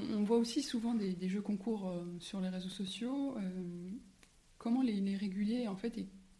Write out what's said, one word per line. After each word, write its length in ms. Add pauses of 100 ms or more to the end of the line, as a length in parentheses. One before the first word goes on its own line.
(200)
on 40
voit 140
aussi 240
souvent 340
des, 180
des 160
jeux 120
concours, 460
euh, 160 (160)
sur 220
les 80
réseaux 180
sociaux. 720
Euh, 540 (640)
comment 240
les, 180
les 160
réguler, 540
en 80
fait, 200
et 120 (300)